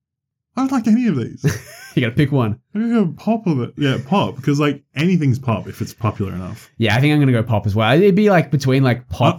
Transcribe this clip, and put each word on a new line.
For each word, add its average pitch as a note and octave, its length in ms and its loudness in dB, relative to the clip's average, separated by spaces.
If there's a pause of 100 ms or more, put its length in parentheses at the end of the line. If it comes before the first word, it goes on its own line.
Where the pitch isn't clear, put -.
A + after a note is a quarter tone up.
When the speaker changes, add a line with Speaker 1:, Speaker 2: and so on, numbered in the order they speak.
(560)
Speaker 1:
I A#3+ 60 -4
don't C4+ 100 -2
like A#3 140 -2
any A#3 200 2
of F3 100 0
these. - 280 -6
Speaker 2:
<laughs> - 300 -4 (200)
You D3 80 0
gotta A#2 120 -2
pick D3 160 2
one. C3 300 0 (160)
Speaker 1:
I'm G#3+ 60 -2 (100)
gonna A3 140 2
go D3 80 -6
pop A3 340 -4
of C#3+ 120 0
it. A#2 160 -6
Yeah, C#3 300 0
pop, C#3 340 -2
'cause, C#3+ 200 -2
like, D3 240 -2 (100)
anything's D#3 440 0
pop G#2 280 -4
if G2 160 -12
it's - 100 -8
popular G2+ 400 -4
enough. F2+ 440 -12
Speaker 2:
Yeah, G#2+ 180 0
I A#2+ 60 2
think D3 120 2
I'm D3+ 60 2
gonna C#3 140 4
go A#2 100 2
pop G#2+ 240 -2
as G2 80 0
well. A2 220 2
It'd G3 180 4
be, G#3 160 4
like, F3 220 2
between, C3 320 2
like, B2 240 0
pop. D#3 300 0